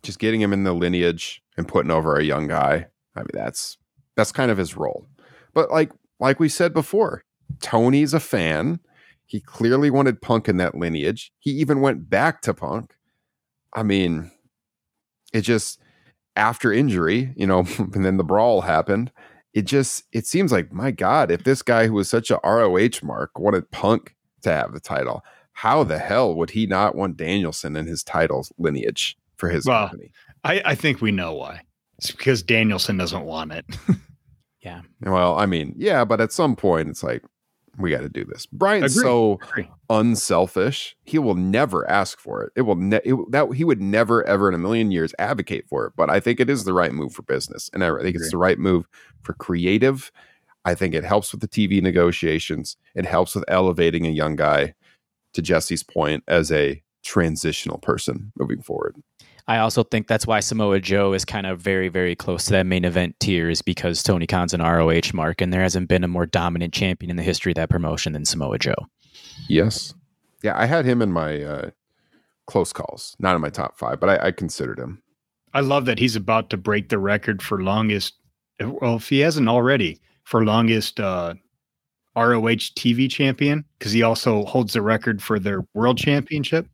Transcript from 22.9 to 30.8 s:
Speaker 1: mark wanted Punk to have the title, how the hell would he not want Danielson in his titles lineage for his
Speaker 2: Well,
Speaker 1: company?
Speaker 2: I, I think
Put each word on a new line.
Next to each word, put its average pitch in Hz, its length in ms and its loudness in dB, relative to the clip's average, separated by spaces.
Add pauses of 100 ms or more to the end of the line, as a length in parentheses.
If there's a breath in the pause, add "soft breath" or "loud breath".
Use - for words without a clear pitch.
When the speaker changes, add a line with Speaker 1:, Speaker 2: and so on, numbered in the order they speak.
Speaker 1:
mark 64 360 -8
wanted 104 320 0
Punk - 440 0 (280)
to 87 100 0
have 60 220 -2
the 78 60 -12
title, 65 440 -6 (280 soft breath)
how 135 300 2
the 78 160 0
hell 101 360 0
would 82 160 -2
he 107 160 -2
not 95 280 2
want 90 220 -4
Danielson 82 580 -4
in 78 120 -6
his 80 180 -8
titles 76 540 -2
lineage 69 580 -2 (200)
for 90 120 -4
his 82 160 -2
Speaker 2:
Well, 113 240 2
Speaker 1:
company? - 240 -18 (320 soft breath)
Speaker 2:
I, 170 180 2
I 147 120 0
think 143 260 0